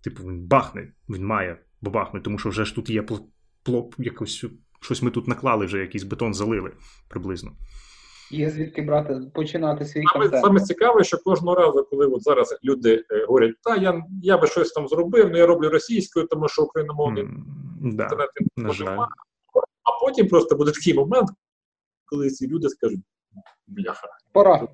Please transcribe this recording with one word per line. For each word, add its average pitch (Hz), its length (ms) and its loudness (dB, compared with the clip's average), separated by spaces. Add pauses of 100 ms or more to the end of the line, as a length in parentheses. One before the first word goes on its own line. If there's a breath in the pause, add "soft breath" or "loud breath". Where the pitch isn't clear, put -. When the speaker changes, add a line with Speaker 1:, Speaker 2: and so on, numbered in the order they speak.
Speaker 1:
Типу, - 180 -10
він 90 240 -12
бахне, 107 460 -2 (160)
він 95 180 -8
має 95 320 -4 (220)
бабахнути, 101 440 -6
тому 104 140 -6
що - 100 -6
вже 104 160 -2
ж 104 100 -8
тут 113 160 -8
є 107 120 -2
пл-, 107 180 -8 (420)
плоп, 120 360 -4
якось, - 460 -8 (360)
щось - 220 -6
ми 123 80 0
тут 120 180 -6
наклали 117 380 0
вже, 95 120 -4
якийсь 95 260 -8
бетон 110 300 -4
залили 98 380 -4 (360 soft breath)
приблизно. 87 420 -10 (800 soft breath)
Speaker 2:
Є 151 200 -4
звідки 156 320 -8
брати, 147 380 -2 (140)
починати 151 500 -4
свій 151 180 -6 (100)
Speaker 3:
Саме, - 120 0
Speaker 2:
контент. 135 200 2
Speaker 3:
саме 196 160 6
цікаве, 214 440 4
що 170 140 -2
кожного 175 380 2
разу, 143 340 4
коли 143 160 2
от 123 160 0
зараз 127 420 2
люди, 117 460 2
е, 107 160 0
говорять: 113 360 4
«Та, 233 140 0
я, 180 260 0 (200)
я 185 160 4
би 160 80 4
щось 160 260 0
там 147 160 -4
зробив, 175 440 4
ну, 170 60 2
я 170 80 8
роблю 170 220 4
російською, 165 580 0
тому 151 220 -2
що 156 140 0
україномовний 147 600 -2
Speaker 1:
М, - 220 -12 (380)
да, 110 200 -4
Speaker 3:
інтернет, 120 260 -2 (120)
він - 240 -4
Speaker 1:
на 110 80 -4
жаль. 98 140 -6
Speaker 3:
немає». 98 220 -4 (760)
А - 220 0
потім 247 220 2
просто 165 280 4
буде 147 160 2
такий 160 220 0
момент, 190 340 2 (800)
коли 143 240 -2
ці 131 180 -8
люди 156 200 -2
скажуть: 101 320 -4 (680)
«Бляха». - 420 -10 (240)
Speaker 2:
Пора. 180 420 6